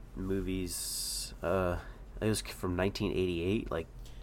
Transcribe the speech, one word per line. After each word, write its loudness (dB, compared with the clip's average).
movies, -2
uh, 4
it 4
was 4
from -2
nineteen 2
eighty-eight. 2
Like, -2